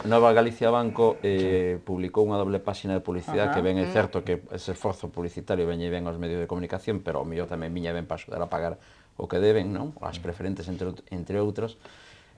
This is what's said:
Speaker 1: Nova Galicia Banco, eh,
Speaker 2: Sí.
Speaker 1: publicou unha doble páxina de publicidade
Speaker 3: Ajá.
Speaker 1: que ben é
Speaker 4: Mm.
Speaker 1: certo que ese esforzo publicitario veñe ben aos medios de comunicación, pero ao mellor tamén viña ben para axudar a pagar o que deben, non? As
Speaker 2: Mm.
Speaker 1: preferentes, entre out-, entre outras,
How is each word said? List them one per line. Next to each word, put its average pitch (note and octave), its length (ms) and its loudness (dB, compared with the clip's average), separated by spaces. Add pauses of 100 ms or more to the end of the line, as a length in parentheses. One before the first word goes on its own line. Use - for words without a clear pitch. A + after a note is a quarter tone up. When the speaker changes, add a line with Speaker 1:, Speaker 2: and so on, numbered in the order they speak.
Speaker 1:
Nova A#2 240 8
Galicia A#2 400 4
Banco, A#2 560 4
eh, F#2 480 2
Speaker 2:
Sí. F2+ 80 -6
Speaker 1:
publicou F#2 400 0
unha G#2 160 2
doble G2 240 0
páxina G2 320 -2
de F#2 80 0
publicidade F#2 480 0
Speaker 3:
Ajá. F#2+ 80 0
Speaker 1:
que F2+ 80 2
ben F#2 160 2
é F2 60 0
Speaker 4:
Mm. - 20 -4
Speaker 1:
certo F#2 320 2
que F2+ 320 -4
ese F#2+ 240 -8
esforzo F#2+ 320 -6
publicitario F2 560 -4
veñe E2+ 240 -4
ben F2 160 -4
aos E2+ 160 -6
medios E2+ 160 -4
de E2+ 80 -4
comunicación, F2+ 560 -4
pero D2 160 -2
ao C2+ 80 -4
mellor E2+ 240 -6
tamén E2 240 -6
viña F2 160 -4
ben E2+ 160 -4
para D#2+ 160 -6
axudar - 220 -10
a - 80 -6
pagar E2+ 260 -2 (380)
o F#2 140 -6
que F2+ 100 0
deben, G#2 320 4
non? B2 320 -6
As F2 160 -8
Speaker 2:
Mm. E2+ 80 -8
Speaker 1:
preferentes, F#2 400 -6
entre F2+ 240 -4
out-, - 160 -14
entre F#2 320 -4
outras, G#2 380 -2 (600)